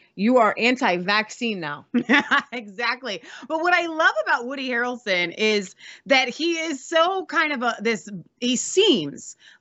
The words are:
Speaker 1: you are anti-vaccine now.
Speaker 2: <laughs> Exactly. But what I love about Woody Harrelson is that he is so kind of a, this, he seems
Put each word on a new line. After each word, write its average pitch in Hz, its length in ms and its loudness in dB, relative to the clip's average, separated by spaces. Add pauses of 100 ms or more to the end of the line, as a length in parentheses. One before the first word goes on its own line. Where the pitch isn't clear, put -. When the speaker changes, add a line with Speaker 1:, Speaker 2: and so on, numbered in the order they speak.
(180)
Speaker 1:
you 226 200 4
are 214 200 6
anti-vaccine 214 1040 0
now. 147 320 -8
Speaker 2:
<laughs> - 20 -2 (580)
Exactly. 233 680 -6 (260)
But 320 140 -2
what 349 120 2
I 339 140 2
love 330 260 2 (120)
about 269 200 0
Woody 269 220 -6
Harrelson 240 680 -2
is 208 360 0 (320)
that 262 220 4
he 330 320 -2
is 320 240 -6
so 349 440 2
kind 302 260 -2
of 247 100 -4
a, 233 160 -2
this, 214 300 -4 (320)
he 247 160 0
seems 254 800 0 (240)